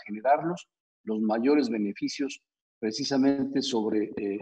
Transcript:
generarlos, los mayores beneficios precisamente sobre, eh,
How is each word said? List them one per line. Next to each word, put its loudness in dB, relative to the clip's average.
generarlos, 0
los -4
mayores 2
beneficios -4
precisamente 0
sobre, -2
eh, -4